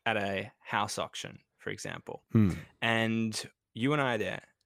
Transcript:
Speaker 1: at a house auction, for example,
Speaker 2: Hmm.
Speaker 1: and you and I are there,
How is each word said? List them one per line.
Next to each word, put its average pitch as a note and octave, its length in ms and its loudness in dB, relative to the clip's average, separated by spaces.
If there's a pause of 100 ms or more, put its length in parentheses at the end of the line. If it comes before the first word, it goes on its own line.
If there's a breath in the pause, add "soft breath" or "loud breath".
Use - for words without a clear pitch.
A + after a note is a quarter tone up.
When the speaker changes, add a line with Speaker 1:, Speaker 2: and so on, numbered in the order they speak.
Speaker 1:
at A2+ 100 2
a G2+ 440 -2
house G#2+ 360 -2
auction, - 440 -8 (180)
for - 120 -8
example, - 600 -8
Speaker 2:
Hmm. G#2 220 6 (280 loud breath)
Speaker 1:
and A2+ 640 0 (300)
you B2+ 200 0
and D3 60 2
I C3 140 2
are A2 40 0
there, F#2+ 240 -4 (240)